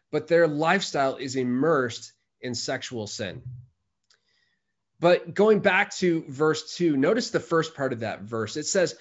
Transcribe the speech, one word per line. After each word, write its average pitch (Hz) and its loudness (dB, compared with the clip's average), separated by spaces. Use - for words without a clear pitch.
but 151 -4
their 170 4
lifestyle 147 0
is 131 -8
immersed 131 0
in 123 -8
sexual 123 -8
sin. 107 -10
But 170 2
going 208 4
back 190 2
to 165 2
verse 151 0
two, 165 2
notice 190 2
the 165 0
first - -2
part 131 -2
of 113 -6
that 98 -6
verse. 113 -6
It 151 -6
says, 175 0